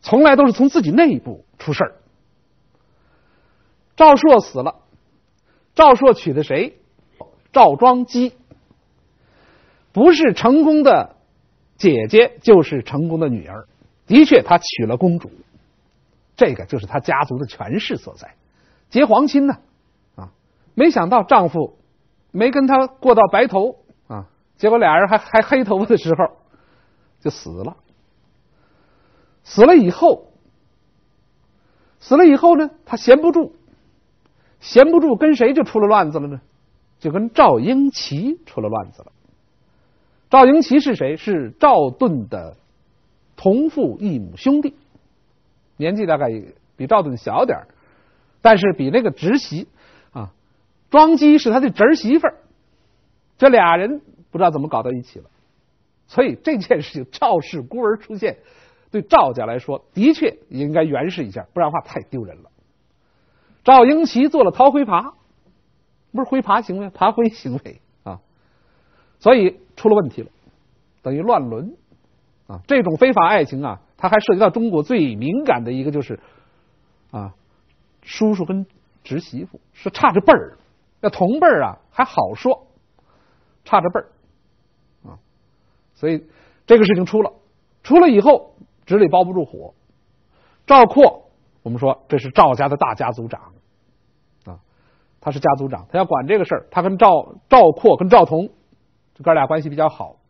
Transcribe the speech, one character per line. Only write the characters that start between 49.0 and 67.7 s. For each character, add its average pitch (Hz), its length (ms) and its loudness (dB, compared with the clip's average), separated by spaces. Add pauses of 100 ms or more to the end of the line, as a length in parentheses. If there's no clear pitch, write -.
个 208 80 -4
侄 190 260 -4
媳 - 320 -10 (440)
啊， 104 200 -16 (560)
庄 311 300 4
姬 302 180 4
是 254 140 0
他 247 100 0
的 262 80 -2
侄 202 160 0
儿 294 120 4
媳 254 220 -2
妇 311 100 -2
儿， - 80 -8 (1000)
这 269 140 4
俩 175 260 2
人 233 240 -6 (300)
不 170 80 -12
知 180 40 -2
道 175 80 2
怎 147 120 -8
么 151 60 -10
搞 113 140 -6
到 123 80 -8
一 123 120 -10
起 - 160 -20
了。 78 80 -20 (800)
所 - 180 -2
以 165 180 -4
这 311 140 -4
件 190 240 -4
事 - 140 -14
情， 131 180 -12
赵 226 280 -2
氏 156 200 -14
孤 165 200 -14
儿 220 180 -4
出 214 180 -18
现， 196 220 -8 (520)
对 214 120 -8
赵 196 320 -2
家 120 100 -8
来 117 140 -8
说 135 340 -14
的 262 220 -2
确 - 240 -6 (100)
应 143 240 -10
该 160 100 -2
圆 151 280 -6
饰 175 140 -12
一 101 60 -14
下， 107 220 -16
不 175 80 -8
然 151 100 -2
的 - 20 -14
话 160 120 -8
太 - 160 -14
丢 123 240 -14
人 87 140 -20
了。 82 120 -20 (1120)
赵 254 200 8
婴 302 220 0
齐 254 240 -2
做 285 140 0
了 180 60 0
掏 269 200 2
灰 277 160 -4
爬， 208 260 -4 (1000)
不 254 140 -6
是 - 60 -12
灰 262 100 -2
爬 214 220 -2
行 185 160 -12
为， 202 100 -14
爬 208 240 -2
灰 233 160 -2
行 131 340 -10
为 - 200 -20 (200)